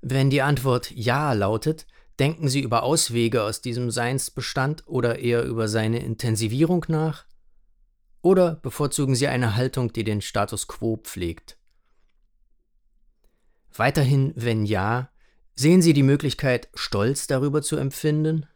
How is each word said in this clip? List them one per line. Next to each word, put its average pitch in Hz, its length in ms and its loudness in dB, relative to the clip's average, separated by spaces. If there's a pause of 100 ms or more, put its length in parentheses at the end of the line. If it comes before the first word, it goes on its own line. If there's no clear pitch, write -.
Wenn 131 260 2
die 139 120 2
Antwort 131 480 0
Ja 127 420 -2
lautet, 110 540 -2 (320)
denken 156 300 0
Sie 135 120 0
über 117 220 0
Auswege 117 640 0
aus 110 180 -6
diesem 120 300 -4
Seinsbestand 131 960 -4
oder 120 320 -2
eher 120 240 0
über 113 240 -2
seine 110 320 0
Intensivierung 120 880 0
nach? 160 360 -2 (960)
Oder 180 360 4
bevorzugen 139 580 -2
Sie 127 140 0
eine 123 260 0
Haltung, 123 380 -2
die 113 100 -6
den 104 180 -2
Status 104 460 -4
quo 110 300 -4
pflegt? - 600 -10 (2250)
Weiterhin, 135 600 2
wenn 113 320 0
ja, 107 420 0 (460)
sehen 170 280 6
Sie 165 100 6
die 139 100 6
Möglichkeit, 135 720 0
Stolz 110 540 -2
darüber 143 340 0
zu 151 140 -4
empfinden? 151 800 -2